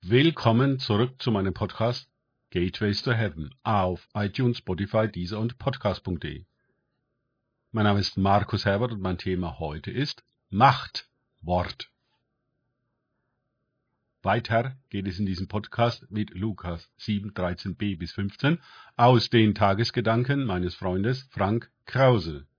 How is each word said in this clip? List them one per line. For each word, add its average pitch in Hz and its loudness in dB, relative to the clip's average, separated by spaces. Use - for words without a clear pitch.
Willkommen 131 4
zurück 123 0
zu 127 0
meinem 98 0
Podcast 113 -4
Gateways 95 -2
to 135 -2
Heaven 85 -4
auf 92 0
iTunes, 117 -2
Spotify, 101 -2
Deezer 90 -8
und 113 -4
Podcast - -4
punkt 90 -6
de. 71 -10
Mein 110 0
Name 101 4
ist - -4
Markus 98 2
Herbert 110 0
und 104 -10
mein 92 -4
Thema 87 -6
heute 78 -8
ist - -4
Machtwort. - 0
Weiter 117 0
geht 98 -4
es 87 -6
in 104 0
diesem 92 -4
Podcast 117 -2
mit 104 -4
Lukas 90 -8
sieben, 104 -4
dreizehn 90 -6
b 101 -4
bis 85 -10
fünfzehn 135 -2
aus 120 6
den 110 6
Tagesgedanken 113 0
meines 90 -2
Freundes 98 -2
Frank 101 -2
Krause. 101 2